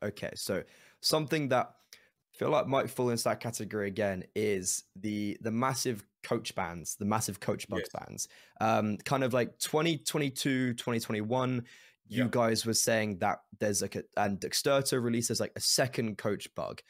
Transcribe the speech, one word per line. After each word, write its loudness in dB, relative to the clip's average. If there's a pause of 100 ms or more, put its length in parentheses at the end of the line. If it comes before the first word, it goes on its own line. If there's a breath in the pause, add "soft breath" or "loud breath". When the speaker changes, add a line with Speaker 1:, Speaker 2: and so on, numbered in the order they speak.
Speaker 1:
Okay, -6
so -4 (380 loud breath)
something 0
that 2 (180)
I -20
feel 0
like 2
might 2
fall 0
into 0
that 2
category -4
again 0 (100)
is 0 (120)
the, -2
the -2
massive 0 (160)
coach -2
bans, -4
the -4
massive 0
coach -4
bugs -4
Speaker 2:
Yes. -8
Speaker 1:
bans. -10 (320 loud breath)
Um, 2
kind 0
of 0
like 0
twenty 2
twenty-two, 0
twenty -2
twenty-one, 0 (420 loud breath)
you 0
Speaker 2:
Yeah. 2
Speaker 1:
guys 4
were 0
saying 2
that 2 (180)
there's, 2
like, -4
a, -4 (140)
and 2
Dexerto 2
releases, 0
like, -2
a -8
second 2
coach -4
bug, -6